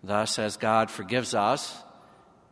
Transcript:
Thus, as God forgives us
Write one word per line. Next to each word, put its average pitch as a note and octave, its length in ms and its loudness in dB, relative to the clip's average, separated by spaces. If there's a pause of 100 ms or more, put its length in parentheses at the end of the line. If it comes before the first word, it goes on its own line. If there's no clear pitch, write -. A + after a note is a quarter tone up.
Thus, G#2 360 0
as G#2+ 200 -2
God A2+ 320 4
forgives A2+ 440 -4
us A2+ 480 0 (680)